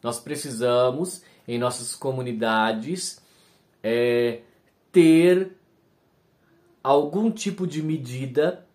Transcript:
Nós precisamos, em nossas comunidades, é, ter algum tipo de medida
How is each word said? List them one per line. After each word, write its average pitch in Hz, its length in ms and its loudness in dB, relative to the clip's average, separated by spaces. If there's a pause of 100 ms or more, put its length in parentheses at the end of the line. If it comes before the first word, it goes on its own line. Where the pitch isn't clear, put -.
Nós 117 160 -6
precisamos, 127 1040 -2 (240)
em 120 120 -6
nossas 123 360 -4
comunidades, 113 1300 -4 (600)
é, 120 580 0 (500)
ter 180 680 6 (1300)
algum 147 480 2
tipo 190 340 -6
de 156 160 -6
medida 143 960 -4